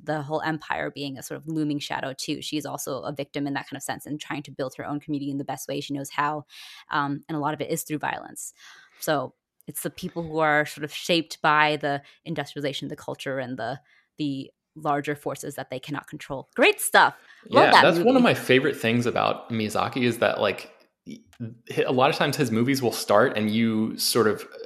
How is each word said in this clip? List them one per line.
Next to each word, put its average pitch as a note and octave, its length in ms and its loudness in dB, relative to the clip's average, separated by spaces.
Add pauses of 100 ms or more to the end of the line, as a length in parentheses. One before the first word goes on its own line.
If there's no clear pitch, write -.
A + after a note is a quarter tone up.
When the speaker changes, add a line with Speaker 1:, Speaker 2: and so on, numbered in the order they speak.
Speaker 1:
the D3+ 180 -4
whole D3+ 200 -4
empire D3+ 520 -4
being C#3 240 -8
a - 60 -14
sort C#3+ 140 -10
of C#3 100 -12
looming D3+ 320 -2
shadow C#3 360 -6
too. C#3+ 240 -6
She's C#3+ 240 -6
also C3+ 360 -8
a - 100 -8
victim C#3+ 380 -6
in C#3 60 -4
that C3 140 -6
kind C3+ 80 -12
of C3 60 -10
sense - 240 -10
and D3 140 -8
trying C#3 240 -8
to C#3 80 -16
build C3 240 -8
her - 100 -10
own C#3+ 140 -6
community C#3+ 280 -6
in C#3 100 -4
the C#3 60 -6
best C#3 220 -8
way C#3+ 140 -6
she C#3+ 120 -8
knows C#3 180 -6
how. D3 340 -2 (480)
Um, C#3+ 360 -2
and D#3+ 80 -4
a D3 40 -2
lot D3 120 0
of D3 80 -6
it - 80 -4
is D#3+ 140 -4
through D3+ 160 -6
violence. - 540 -8 (480)
So C#3 340 -2 (320)
it's - 160 -12
the E3 80 -4
people E3+ 320 -8
who D#3 160 -4
are D3+ 260 4
sort D3 200 -8
of D3 100 -10
shaped - 480 -2
by D3+ 360 6
the C#3+ 220 -2 (240)
industrialization, C#3+ 640 -6
the D3 80 -8
culture, C3+ 460 -8
and B2+ 180 -8
the, B2 220 -6 (380)
the C#3 340 -4 (240)
larger D3 400 -2
forces C#3+ 400 -8
that C3+ 140 -10
they C3+ 100 -8
cannot - 260 -8
control. C#3 480 -12
Great G4 260 2
stuff. - 360 6 (320)
Love B3+ 160 8
Speaker 2:
Yeah, - 80 6
Speaker 1:
that E3+ 100 10
Speaker 2:
that's E3 160 8
one A3+ 160 6
of B3+ 80 6
Speaker 1:
movie. - 0 -
Speaker 2:
my F3+ 120 6
favorite C3+ 420 4
things A#2 300 2
about G#2+ 440 0
Miyazaki G#2+ 540 -2
is A#2+ 140 2
that, G#2+ 220 2
like, G2 300 0 (1160)
a - 40 -2
lot C3 200 4
of C#3+ 60 -2
times D3 200 0
his C3 140 0
movies B2+ 320 2
will A2+ 100 2
start A2 440 4
and G#2+ 140 0
you A2 480 2
sort A2 300 4
of, - 180 -2 (200)